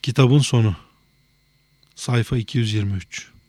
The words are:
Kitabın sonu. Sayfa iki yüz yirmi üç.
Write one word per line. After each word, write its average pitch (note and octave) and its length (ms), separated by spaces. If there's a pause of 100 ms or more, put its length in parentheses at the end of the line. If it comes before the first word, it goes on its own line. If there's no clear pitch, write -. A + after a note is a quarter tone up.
Kitabın C3 360
sonu. A2+ 380 (1160)
Sayfa B2 420
iki A#2 220
yüz A2 160
yirmi G2+ 220
üç. - 320 (200)